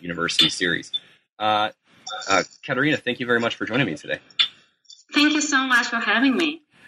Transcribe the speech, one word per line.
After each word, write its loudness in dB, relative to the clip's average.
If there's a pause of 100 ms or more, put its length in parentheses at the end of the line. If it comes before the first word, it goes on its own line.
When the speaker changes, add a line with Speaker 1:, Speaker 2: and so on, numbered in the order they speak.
Speaker 1:
University 0
series. -2 (480)
Uh, 0 (580)
uh, 4 (240)
Katerina, 2
thank -6
you -6
very 2
much 0
for -6
joining 0
me -4
today. -6 (960)
Speaker 2:
Thank 4
you 0
so 0
much 2
for -4
having 2
me. -2 (260)